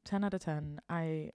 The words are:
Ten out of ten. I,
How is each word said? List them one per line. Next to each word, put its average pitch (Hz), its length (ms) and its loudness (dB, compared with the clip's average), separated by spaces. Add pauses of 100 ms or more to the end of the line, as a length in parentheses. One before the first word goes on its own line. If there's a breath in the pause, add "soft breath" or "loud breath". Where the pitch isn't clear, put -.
Ten 202 180 2
out 196 100 2
of 190 80 -2
ten. 147 380 -2 (100)
I, 160 460 0